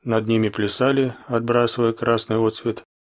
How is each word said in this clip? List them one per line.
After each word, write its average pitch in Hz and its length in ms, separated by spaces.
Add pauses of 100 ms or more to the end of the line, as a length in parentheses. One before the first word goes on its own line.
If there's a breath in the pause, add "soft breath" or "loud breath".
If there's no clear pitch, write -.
Над 110 220
ними 110 220
плясали, 127 680 (120)
отбрасывая 120 680
красный 113 440
отсвет, 110 480 (220)